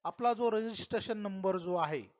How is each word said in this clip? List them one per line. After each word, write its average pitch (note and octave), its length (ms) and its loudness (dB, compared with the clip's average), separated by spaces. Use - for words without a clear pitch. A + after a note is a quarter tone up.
आपला A#3+ 300 2
जो A3+ 180 2
रजिस्ट्रेशन A3 640 -2
नंबर F#3+ 400 0
जो F3+ 180 -2
आहे D#3 260 0